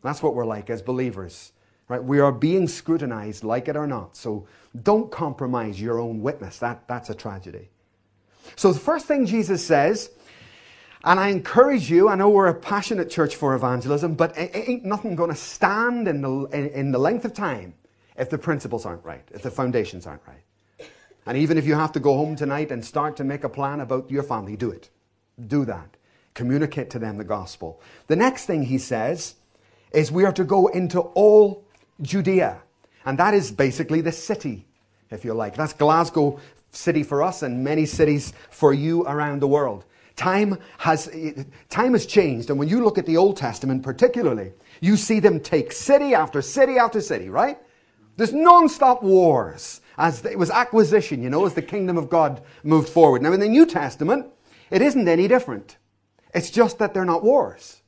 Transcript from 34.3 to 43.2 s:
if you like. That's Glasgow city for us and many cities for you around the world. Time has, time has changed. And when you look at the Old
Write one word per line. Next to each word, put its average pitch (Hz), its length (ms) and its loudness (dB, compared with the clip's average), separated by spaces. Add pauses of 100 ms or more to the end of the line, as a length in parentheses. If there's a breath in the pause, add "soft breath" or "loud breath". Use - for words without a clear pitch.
if 104 120 -14
you 113 100 -6
like. 107 220 -6
That's 151 160 -4
Glasgow 156 680 2 (320 loud breath)
city 156 320 -2
for 147 200 -2
us 175 180 -4
and 127 220 -6
many 156 220 0
cities 147 480 0 (160 loud breath)
for 147 240 4
you 160 300 0
around 147 380 -4
the 139 60 0
world. 135 380 0 (300 soft breath)
Time 196 420 0 (220 loud breath)
has, 160 300 -2 (600 soft breath)
time 254 240 0
has 226 120 0
changed. 135 440 0
And 139 100 0
when 147 80 0
you 226 160 0
look 214 140 2
at 190 80 -2
the 160 100 0
Old 196 220 4